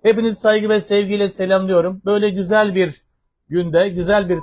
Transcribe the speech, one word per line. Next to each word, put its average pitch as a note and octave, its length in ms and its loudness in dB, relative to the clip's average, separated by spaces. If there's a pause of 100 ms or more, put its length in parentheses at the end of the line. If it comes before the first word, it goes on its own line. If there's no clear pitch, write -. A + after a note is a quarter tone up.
Hepinizi A3 380 0
saygı G#3+ 280 2
ve G#3+ 120 2
sevgiyle G3+ 480 -2
selamlıyorum. F#3+ 760 0
Böyle G#3 260 0
güzel G3 440 0
bir F3+ 280 -2 (460)
günde, E3+ 400 0
güzel F3+ 400 -2
bir E3+ 140 -2